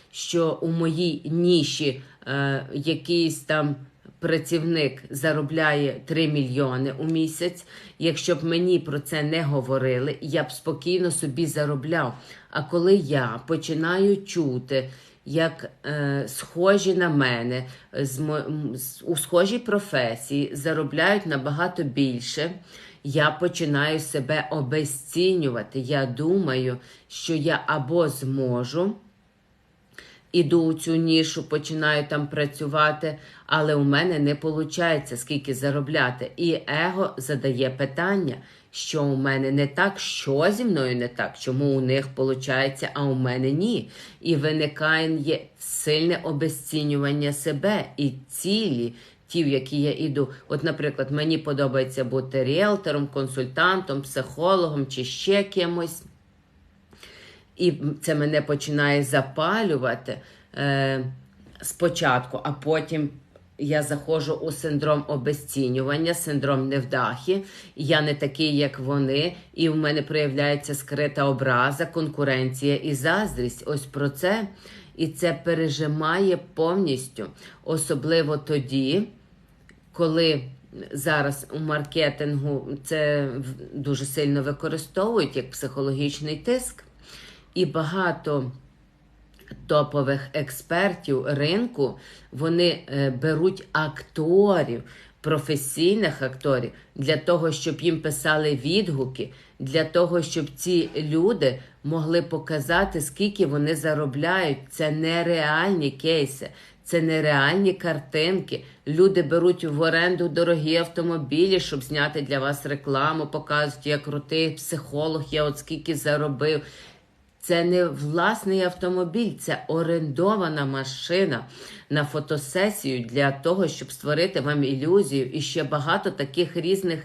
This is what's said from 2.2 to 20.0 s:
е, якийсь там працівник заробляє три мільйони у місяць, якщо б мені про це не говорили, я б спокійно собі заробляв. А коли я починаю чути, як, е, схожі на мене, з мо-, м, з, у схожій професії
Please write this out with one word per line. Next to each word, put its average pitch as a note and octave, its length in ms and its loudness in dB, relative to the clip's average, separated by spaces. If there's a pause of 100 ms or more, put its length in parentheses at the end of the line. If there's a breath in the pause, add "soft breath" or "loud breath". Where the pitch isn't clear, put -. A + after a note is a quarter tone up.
е, C#3 460 -2
якийсь D#3 680 0
там D3 360 0 (420)
працівник D#3+ 920 0
заробляє D3 960 0
три D#3+ 240 2
мільйони C3+ 720 0
у D#3 60 -4
місяць, D#3+ 600 -2 (340 loud breath)
якщо - 360 0
б D3+ 100 -4
мені E3+ 340 4
про C#3+ 200 -2
це D3+ 240 -4
не D#3+ 200 0
говорили, C3 800 0
я D3+ 220 -2
б - 100 -6
спокійно F3 580 -2
собі D#3 360 -2
заробляв. D3 680 -2 (360 loud breath)
А D3+ 120 -4
коли F3 320 4
я C3 520 0
починаю F3 800 2
чути, C3 680 -2 (340 loud breath)
як, D#3+ 460 -2 (160)
е, C#3+ 420 -2
схожі F#3+ 640 4
на F3 140 4
мене, B2+ 580 2 (260 loud breath)
з C3 260 -2
мо-, D3+ 180 -2
м, D3 400 -4
з, - 300 -10
у E3 100 0
схожій G3 420 2
професії C#3+ 920 -2